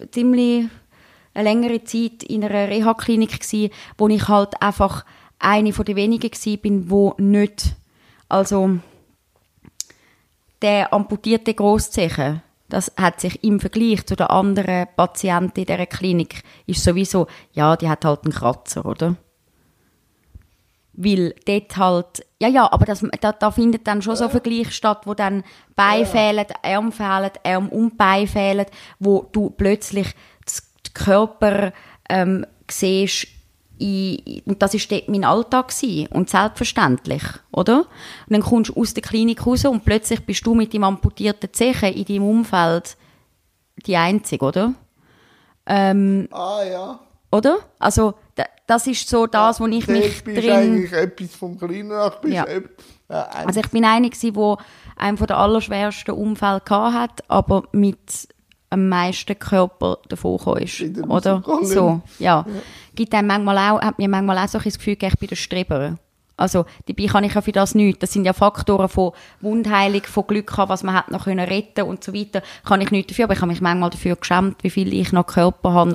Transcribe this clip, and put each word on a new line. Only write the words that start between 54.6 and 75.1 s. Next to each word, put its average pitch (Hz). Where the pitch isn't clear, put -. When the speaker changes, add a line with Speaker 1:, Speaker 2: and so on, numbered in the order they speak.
Speaker 1:
einem 202
von -
der -
allerschwersten 208
Unfälle 208
gehabt 220
hat, 240
aber 196
mit -
am 190
meisten 180
Körper 185
davon 180
gekommen -
ist, -
Speaker 2:
Wieder 160
Speaker 1:
oder? 190
Speaker 2:
rausgegangen. 320
Speaker 1:
So, 180
ja. 165
Speaker 2:
Ja. -
Speaker 1:
Gibt 226
einem 208
manchmal 196
auch, 208
hat -
mir 196
manchmal 196
auch 202
so 220
ein -
bisschen 214
das -
Gefühl 202
gegeben, 190
ich -
bin 196
der 180
Streber. 165
Also, 180
dabei 202
kann 202
ich 202
ja 208
für 202
das 196
nichts. 202
Das 196
sind 196
ja 185
Faktoren 196
von 180
Wundheilung, 202
von -
Glück 214
haben, 196
was 190
man 185
hat -
noch 185
können 185
retten 202
und -
so 190
weiter. 202
Kann 196
ich 196
nichts 196
dafür, 233
aber 202
ich -
habe 175
mich 170
manchmal 175
dafür 175
geschämt, -
wie 185
viel 190
ich 190